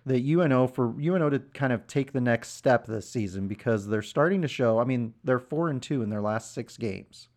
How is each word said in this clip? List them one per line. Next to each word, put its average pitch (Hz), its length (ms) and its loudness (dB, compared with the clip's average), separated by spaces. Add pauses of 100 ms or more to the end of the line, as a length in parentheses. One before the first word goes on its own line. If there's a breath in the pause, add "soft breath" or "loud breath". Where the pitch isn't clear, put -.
that 131 160 0
U 156 200 2
N 151 120 4
O, 127 140 6
for 127 320 -2
U 170 160 0
N 180 60 2
O 151 80 2
to 139 100 0
kind 131 340 -2
of 107 120 -4
take 135 280 -2
the 131 80 0
next 120 320 0
step 123 340 2
this 110 220 -6
season 98 380 -4
because 104 400 -2
they're 107 140 0
starting 170 400 0
to 156 60 -2
show, 117 320 2
I 120 60 2
mean, 120 280 -2 (100)
they're 127 140 2
four 156 320 -2
and 131 140 -4
two 139 180 -2
in 107 80 -2
their 107 120 -2
last 107 340 -2
six 123 220 -10
games. 98 600 -8